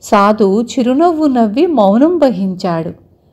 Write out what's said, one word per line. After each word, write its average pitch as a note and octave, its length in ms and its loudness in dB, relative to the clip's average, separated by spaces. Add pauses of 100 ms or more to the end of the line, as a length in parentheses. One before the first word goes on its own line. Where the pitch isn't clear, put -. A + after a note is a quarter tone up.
సాధు G#3 600 2
చిరునవ్వు C#4+ 640 -2
నవ్వి B3 400 0
మౌనం C4+ 520 2
వహించాడు. F#3 720 -4 (400)